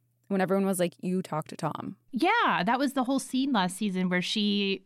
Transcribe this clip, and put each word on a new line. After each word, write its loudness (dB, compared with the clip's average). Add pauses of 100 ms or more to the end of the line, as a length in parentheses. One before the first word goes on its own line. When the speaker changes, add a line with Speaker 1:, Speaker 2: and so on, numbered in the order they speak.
(280)
Speaker 1:
when 2
everyone 2
was 0
like, 0
"You -2
talk -4
to -12
Tom." -6 (140)
Speaker 2:
Yeah, 2
that 2
was 0
the 0
whole 0
scene -2
last 2
season 0
where 0
she 0